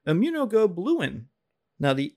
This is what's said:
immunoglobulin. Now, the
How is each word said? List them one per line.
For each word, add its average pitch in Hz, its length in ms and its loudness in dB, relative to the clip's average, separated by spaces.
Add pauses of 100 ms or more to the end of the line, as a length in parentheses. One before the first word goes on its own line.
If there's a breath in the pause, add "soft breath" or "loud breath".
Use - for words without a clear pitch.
immunoglobulin. 208 1160 0 (560)
Now, 143 140 2
the 139 240 -4